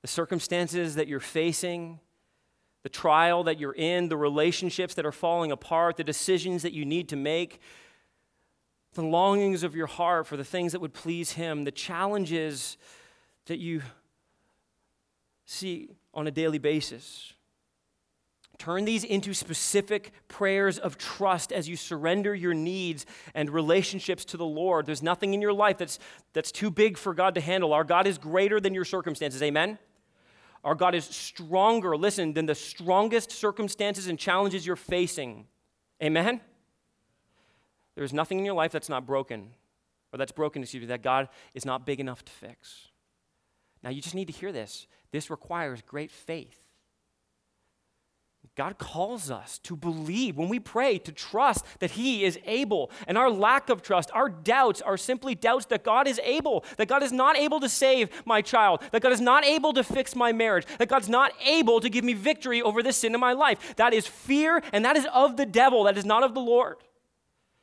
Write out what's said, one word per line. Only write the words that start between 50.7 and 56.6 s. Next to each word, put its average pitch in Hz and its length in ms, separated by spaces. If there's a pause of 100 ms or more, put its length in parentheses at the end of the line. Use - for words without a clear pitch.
to 170 120
trust 226 540 (140)
that 175 120
he 233 320
is 180 220
able. 208 460 (160)
And 190 100
our 254 120
lack 226 400
of 214 120
trust, 180 320
our 254 160
doubts 208 500
are 196 180
simply 254 360
doubts 233 340
that 226 160
God 247 240
is 233 160
able, 285 400 (140)